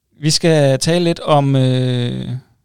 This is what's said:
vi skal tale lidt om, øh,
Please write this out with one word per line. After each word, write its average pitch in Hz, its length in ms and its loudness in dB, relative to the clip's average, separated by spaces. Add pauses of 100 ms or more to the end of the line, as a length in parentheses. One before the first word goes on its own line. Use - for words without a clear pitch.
(220)
vi 151 80 -2
skal 147 500 2
tale 175 240 0
lidt 170 160 -2
om, 143 360 2
øh, 127 720 -2 (360)